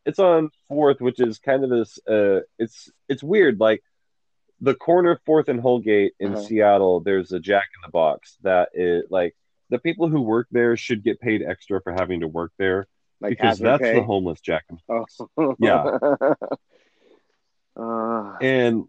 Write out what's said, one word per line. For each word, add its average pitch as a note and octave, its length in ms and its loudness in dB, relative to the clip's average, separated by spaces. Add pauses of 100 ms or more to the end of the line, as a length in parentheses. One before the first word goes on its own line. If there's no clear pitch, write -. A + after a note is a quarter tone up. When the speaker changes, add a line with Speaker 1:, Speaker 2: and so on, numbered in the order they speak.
Speaker 1:
it's D3+ 140 -4
on E3 320 4 (180)
Fourth, C#3+ 320 2
which B2 200 -2
is A2+ 180 0
kind C3+ 260 0
of B2+ 60 -2
this, A#2 280 -2 (100)
uh, G2+ 320 2 (180)
it's, - 320 -8 (180)
it's C#3 140 -6
weird. D3+ 380 2
Like, A2 220 2 (800)
the C3 140 0
corner E3+ 520 2
Fourth D#3 220 2
and B2 120 -2
Holgate G#2+ 580 2
in G2+ 160 -4
Speaker 2:
Uh-huh. G#2+ 80 -6
Speaker 1:
Seattle, G2+ 580 4
there's F#2 320 -2
a F2+ 80 -4
Jack G2 240 0 (120)
in F2 100 -20
the D2+ 60 -16
Box D#2+ 500 -2
that F#2 320 2
is, F2 360 -2
like, F2 240 -2 (340)
the B2 100 -2
people E3+ 300 -4
who D3+ 140 0
work A2+ 280 0
there A#2+ 260 2
should A2+ 260 -6
get - 180 -2
paid A2 220 -2
extra F#2+ 400 -6
for F2+ 100 -8
having F2+ 280 -4
to D#2+ 80 -6
work E2 280 -8
there F#2+ 300 -2 (340)
Speaker 2:
Like G#2 100 -6
Speaker 1:
because A2+ 280 0
Speaker 2:
hazard A2 80 -6
Speaker 1:
that's C3 160 2
Speaker 2:
pay? A2+ 120 0
Speaker 1:
the A#2 100 4
homeless F#2+ 360 -4
Jack E2 300 -4
in E2+ 60 -16
the E2 100 -20
Box. A2+ 320 -8 (180)
Speaker 2:
Oh. C#3 220 -2
Speaker 1:
Yeah. G#2+ 400 2 (380)
Speaker 2:
<laughs> - 0 - (1400)
Uh. A2+ 600 -6
Speaker 1:
And, B2 480 2